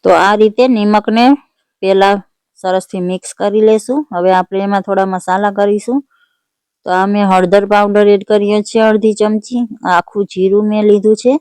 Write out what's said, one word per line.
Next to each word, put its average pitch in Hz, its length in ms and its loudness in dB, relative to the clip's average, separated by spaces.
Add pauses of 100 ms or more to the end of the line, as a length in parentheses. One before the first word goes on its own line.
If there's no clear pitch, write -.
તો 190 60 0
આ 185 260 2
રીતે 214 320 2
નિમકને 220 640 2 (480)
પહેલા 196 420 2 (320)
સરસથી 185 440 -4
મિક્સ 180 340 -8
કરી 208 280 -2
લેશું. 220 520 0
હવે 180 180 0
આપણે 185 280 0
એમાં 196 220 -2
થોડા 196 240 -2
મસાલા 190 460 -4
કરીશું. 202 520 -2 (800)
તો - 60 -10
આ 185 160 0
મેં 202 220 0
હળદર 190 380 2
પાવડર 208 420 2
એડ 202 160 2
કર્યો 208 380 0
છે 226 180 -4
અડધી 214 340 2
ચમચી, 214 540 -4 (180)
આખું 180 400 -2
જીરું 190 420 0
મેં 214 160 -2
લીધું 208 320 2
છે. 262 260 0